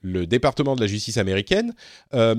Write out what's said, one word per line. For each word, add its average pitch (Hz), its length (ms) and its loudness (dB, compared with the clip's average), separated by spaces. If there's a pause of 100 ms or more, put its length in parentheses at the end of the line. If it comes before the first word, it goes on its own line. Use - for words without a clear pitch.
le 90 260 -2
département 131 500 0
de 123 40 -4
la 107 60 2
justice 107 320 -4
américaine, 113 560 0 (400)
euh, 113 240 4